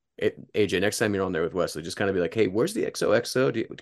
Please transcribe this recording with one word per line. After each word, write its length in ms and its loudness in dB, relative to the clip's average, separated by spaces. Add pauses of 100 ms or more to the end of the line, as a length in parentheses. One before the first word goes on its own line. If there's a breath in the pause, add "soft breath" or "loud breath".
(160)
it, 200 0 (180)
A 120 4
J, 140 0
next 180 0
time 160 2
you're 100 0
on 80 -2
there 100 0
with 120 -2
Wesley, 280 -2
just 140 -8
kinda 160 0
be 80 0
like, 140 -2
"Hey, 120 4
where's 280 0
the 120 0
X 160 -4
O 100 4
X 240 0
O? 140 4
Do 100 -2
you, 80 -6 (140)